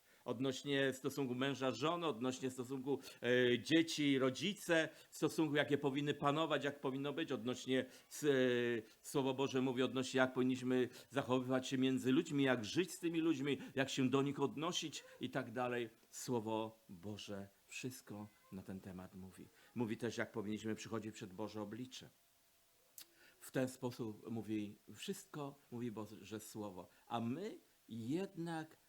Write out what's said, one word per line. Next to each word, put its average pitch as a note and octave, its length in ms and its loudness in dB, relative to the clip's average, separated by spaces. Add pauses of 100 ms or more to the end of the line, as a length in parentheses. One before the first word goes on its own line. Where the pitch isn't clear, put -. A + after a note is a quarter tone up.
(240)
odnośnie C3+ 680 0
stosunku C3 420 -2
męża, C3 380 0
żony, E3 340 0
odnośnie B2+ 440 0
stosunku, C3 500 -2 (220)
e, B2 400 6
dzieci, D3+ 560 4
rodzice, D3+ 720 2 (220)
stosunku, D3+ 460 2
jakie D3 220 4
powinny C#3+ 360 2
panować, D3 500 2
jak C#3+ 160 -2
powinno C#3 320 -2
być, D#3 200 -2
odnośnie, B2+ 540 0 (220)
s-, - 160 -10
e, D3 40 6 (760)
Słowo C3 320 2
Boże B2+ 280 2
mówi C3 200 2
odnośnie, C3 360 0
jak C3 160 6
powinniśmy B2+ 540 2 (220)
zachowywać B2+ 580 2
się C3+ 100 0
między C3 340 4
ludźmi, D3 320 4
jak A#2+ 200 4
żyć D3 280 0
z - 60 -12
tymi E3+ 220 -2
ludźmi, C#3+ 380 2 (160)
jak C#3 160 0
się C3 200 2
do C#3 120 6
nich C#3 180 0
odnosić C#3+ 640 -2 (160)
i B2+ 100 -4
tak A#2+ 220 -4
dalej. A#2+ 380 0 (200)
Słowo A2 800 -2
Boże G2 600 -10 (180)
wszystko G#2+ 640 -10 (240)
na F#2+ 100 -10
ten F#2+ 180 -8
temat F#2 340 -12
mówi. F#2 340 -16 (260)
Mówi A2+ 220 0
też, A2+ 220 -4
jak A2+ 140 -2
powinniśmy G#2+ 420 -4
przychodzić G#2+ 400 -6
przed G#2 180 -12
Boże G#2+ 300 -8
oblicze. A2 480 -10 (1300)
W - 100 -16
ten C3 180 0
sposób A#2+ 640 -8
mówi, G#2+ 480 -4 (160)
wszystko C#3+ 760 -10
mówi A#2+ 200 -6
Boże G#2 500 -10
Słowo, F#2+ 500 -10 (160)
a A#2 140 -2
my D#3+ 400 -4 (280)
jednak D#3+ 880 -6 (120)